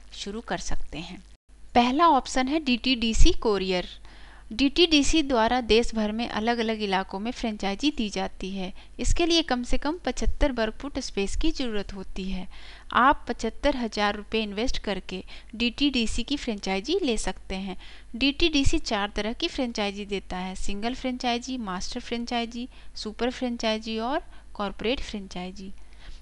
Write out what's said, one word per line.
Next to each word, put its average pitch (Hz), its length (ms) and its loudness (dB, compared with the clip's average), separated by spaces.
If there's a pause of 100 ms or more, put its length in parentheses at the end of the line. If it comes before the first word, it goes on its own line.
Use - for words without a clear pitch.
(140)
शुरू 208 280 -10
कर 180 160 -6
सकते - 400 0
हैं। 175 260 -12 (520)
पहला 254 320 6
ऑप्शन 262 400 2
है 302 120 0
डीटीडीसी 247 720 8
कोरियर। 190 540 2 (680)
डीटीडीसी 302 720 6
द्वारा 247 380 2
देश 226 340 4
भर 214 160 0
में 226 180 -4
अलग-अलग 226 520 -2
इलाकों 190 380 -2
में 220 120 -4
फ्रेंचाइजी 214 600 -2
दी 220 180 -2
जाती 190 420 -6
है। 196 220 -6 (260)
इसके - 260 4
लिए 330 160 6
कम 247 220 -2
से 247 140 2
कम 302 280 0
पचहत्तर 262 460 4
वर्ग 220 220 -2
फुट 285 260 -8
स्पेस 196 360 -2
की 320 160 4
ज़रूरत 220 420 -4
होती 190 380 -8
है। 190 160 -6 (460)
आप 254 340 4
पचहत्तर 240 480 0
हजार 208 400 0
रुपये 220 280 -4
इन्वेस्ट 208 340 0
करके 185 460 -6 (320)
डीटीडीसी 240 680 0
की 277 140 -2
फ्रेंचाइजी 208 640 -4
ले 254 180 0
सकते - 380 -6
हैं। 190 220 -8 (380)
डीटीडीसी 285 640 4
चार 202 300 -2
तरह 214 240 -4
की 320 140 -4
फ्रेंचाइजी 208 580 -4
देता 196 320 -6
है, 185 180 -6
सिंगल 202 380 0
फ्रेंचाइजी, 247 640 -4
मास्टर 196 420 -6
फ्रेंचाइजी, 233 680 -6 (260)
सुपर 226 360 -4
फ्रेंचाइजी 220 680 -4
और 269 240 -2 (300)
कॉर्पोरेट 208 460 -4
फ्रेंचाइजी। 190 720 -10 (500)